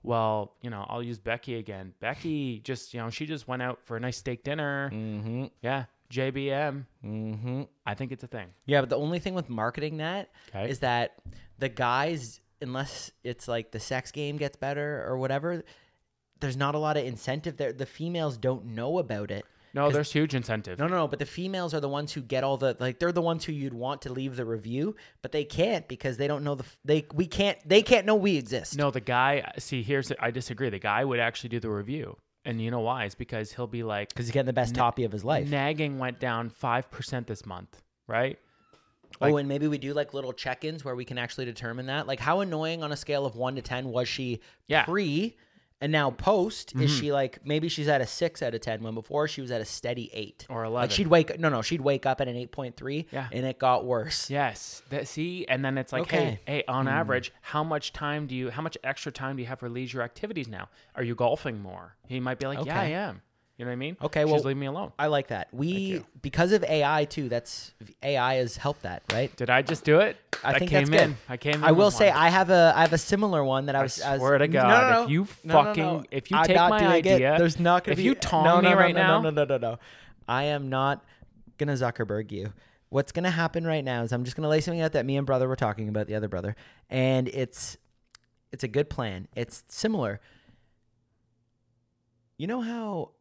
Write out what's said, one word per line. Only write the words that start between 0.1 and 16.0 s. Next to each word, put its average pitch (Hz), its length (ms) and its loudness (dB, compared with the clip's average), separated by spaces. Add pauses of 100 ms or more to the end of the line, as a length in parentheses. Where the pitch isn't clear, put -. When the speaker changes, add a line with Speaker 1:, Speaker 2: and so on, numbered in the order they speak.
Speaker 1:
you 120 80 -10
know, 101 180 -10
I'll 117 140 -6
use 120 180 -8
Becky 120 360 -6
again. 95 440 -12
Becky 135 600 -4
just, - 340 -10
you 120 60 -8
know, 113 100 -6
she 151 160 -8
just 151 220 -10
went 127 140 -4
out 123 220 -6
for 113 120 -8
a 110 40 -6
nice 123 160 -4
steak 120 260 -8
dinner." 139 500 -4
Speaker 2:
Mm-hmm. 110 540 -6 (160)
Speaker 1:
Yeah. 127 220 -2 (260)
J 131 200 -2
B 139 200 -4
M. 139 360 -4 (180)
Speaker 2:
Mm-hmm. 110 580 -6 (240)
Speaker 1:
I 104 80 -2
think 131 180 -8
it's 131 120 -14
a 120 40 -18
thing. 98 200 -12 (180)
Speaker 2:
Yeah, 139 140 4
but 127 80 -2
the 123 100 0
only 160 220 -2
thing 185 140 -6
with 175 140 -6
marketing 127 500 -4
that 175 320 -6 (180)
Speaker 1:
Okay. 101 220 -6
Speaker 2:
is 131 100 -6
that 120 340 0 (440)
the 135 100 -2
guys, 127 720 -2 (220)
unless 131 500 -8 (100)
it's, 120 240 -10
like, 117 260 -4
the 110 80 -10
sex 127 300 -6
game 147 280 -6
gets 143 180 -6
better 143 500 -6
or 131 120 -4
whatever, 143 440 -2 (760)